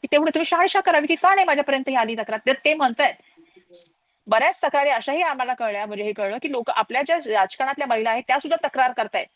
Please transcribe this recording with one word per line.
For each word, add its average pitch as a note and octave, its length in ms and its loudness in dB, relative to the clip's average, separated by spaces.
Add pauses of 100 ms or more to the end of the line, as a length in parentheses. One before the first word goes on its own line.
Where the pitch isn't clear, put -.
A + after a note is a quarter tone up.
की C#4 100 -10
तेवढं D4+ 220 4
तुम्ही D#4+ 120 0
शहानिशा F4+ 340 2
करावी D#4+ 280 2
की E4 80 2
का F#4 200 4
नाही F#4+ 120 4
माझ्यापर्यंत C#4 420 0
ही C4+ 60 -2
आली A3+ 200 0
तक्रार. A3 320 -4
तर C4 60 2 (120)
ते D4+ 80 4
म्हणतायत. C#4 400 0 (1120)
बऱ्याच A#3+ 360 2
तक्रारी C#4+ 260 2
अशाही C4+ 320 -2
आम्हाला C4 320 -2
कळल्या, G#3+ 320 -4
म्हणजे G#3 200 -8
हे G#3+ 80 -4
कळलं G#3 280 -4
की D4 100 -6
लोक A#3+ 180 -6
आपल्या A#3 320 0
ज्या D#4+ 160 0
राजकारणातल्या C4 720 -2
महिला A3+ 220 -2
आहेत A#3 180 -2
त्या C4 120 2
सुद्धा D#4+ 280 -4
तक्रार B3+ 240 0
करतायत G#3+ 340 -4 (100)